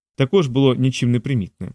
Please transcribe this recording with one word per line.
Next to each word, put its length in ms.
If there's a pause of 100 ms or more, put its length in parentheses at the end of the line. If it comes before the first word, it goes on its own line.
(160)
також 320
було 280
нічим 360
не 80
примітне. 560